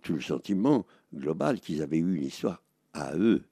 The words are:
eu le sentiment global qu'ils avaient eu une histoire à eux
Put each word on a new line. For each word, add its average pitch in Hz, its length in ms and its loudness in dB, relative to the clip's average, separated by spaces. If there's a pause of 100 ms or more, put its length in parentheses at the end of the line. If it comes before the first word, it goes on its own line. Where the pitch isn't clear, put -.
eu 90 40 0
le 76 80 -2
sentiment 101 640 2 (280)
global 82 460 -2
qu'ils 78 240 -4
avaient 76 160 0
eu 90 160 2
une 73 80 -2
histoire 85 400 -4 (300)
à 71 240 -6
eux 98 340 4